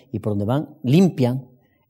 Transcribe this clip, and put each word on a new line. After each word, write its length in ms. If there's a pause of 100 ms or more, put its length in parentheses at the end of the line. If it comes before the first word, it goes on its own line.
(100)
y 80
por 140
donde 120
van, 380
limpian 680 (420)